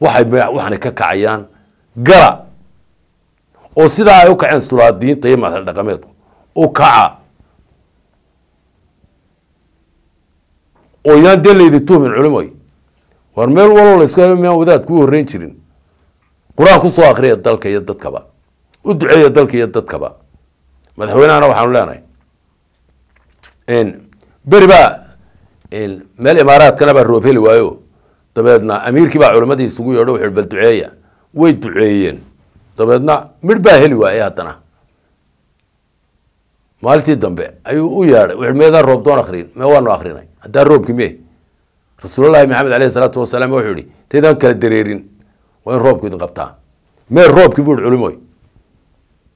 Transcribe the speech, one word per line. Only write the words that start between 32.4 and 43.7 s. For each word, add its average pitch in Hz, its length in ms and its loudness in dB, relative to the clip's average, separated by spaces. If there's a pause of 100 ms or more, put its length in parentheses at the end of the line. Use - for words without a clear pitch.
Dabeedna 127 520 -2 (140)
midh 208 200 0
baa 185 160 4
heli 143 160 2
waayey 107 260 -2
haddana. 87 340 -8 (2250)
Maalintii 147 340 0
dambe 90 360 -8 (120)
ayuu 156 360 -6
u 190 60 -2
yeedhay, 107 300 2
wuxuu 123 100 -10
yidhi, 131 140 -4
"Meedaan 156 260 4
roob 127 200 0
doon 139 140 0
akhriyin?" 90 360 -8
"Mee 127 100 -6
waanu 135 260 2
akhrinay." 85 340 -8 (140)
"Haddaan 139 280 -2
roobkii 123 260 0
mee?" 117 240 -6 (840)
Rasuulullaahi 139 440 2
Maxamed 127 260 -2
alayhi 131 180 0
salaatu 123 280 -2
wasalaam 123 320 -6
wuxuu 117 180 -4
yidhi, 80 180 -12 (220)